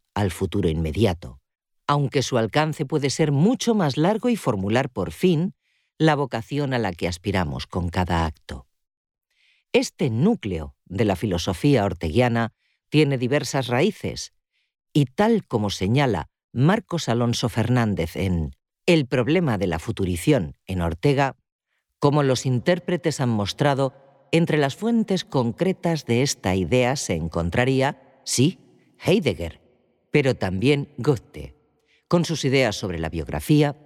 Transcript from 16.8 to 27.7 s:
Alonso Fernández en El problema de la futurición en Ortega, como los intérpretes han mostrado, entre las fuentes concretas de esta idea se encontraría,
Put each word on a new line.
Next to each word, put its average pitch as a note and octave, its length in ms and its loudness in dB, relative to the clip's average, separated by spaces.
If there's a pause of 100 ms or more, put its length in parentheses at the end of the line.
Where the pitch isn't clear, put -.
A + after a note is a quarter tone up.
Alonso A#2+ 400 0
Fernández B2 680 0
en E2 380 -2 (320)
El D#3+ 200 4
problema C3 520 0
de F#2 80 -2
la E2 120 -2
futurición F2+ 800 -2 (100)
en F#2 160 -4
Ortega, C3 540 0 (640)
como D3 240 2
los C3 240 0
intérpretes E3+ 760 0
han B2 100 0
mostrado, C3 1000 -2
entre D#3+ 280 2
las C#3 180 0
fuentes A3 480 0
concretas E3 840 -2
de A#2+ 160 2
esta G2+ 320 -2
idea A#2+ 400 2
se A#2+ 200 -4
encontraría, B2 1120 -2